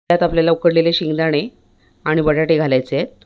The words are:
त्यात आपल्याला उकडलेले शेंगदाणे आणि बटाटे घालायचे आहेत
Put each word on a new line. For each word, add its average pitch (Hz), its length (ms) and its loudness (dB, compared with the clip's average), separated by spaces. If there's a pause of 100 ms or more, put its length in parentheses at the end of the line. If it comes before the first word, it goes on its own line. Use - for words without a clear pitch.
त्यात 175 140 2
आपल्याला 165 280 2
उकडलेले 165 420 2
शेंगदाणे 160 540 -2 (580)
आणि 156 160 0
बटाटे 156 360 0
घालायचे 135 380 -2
आहेत 170 120 -4 (180)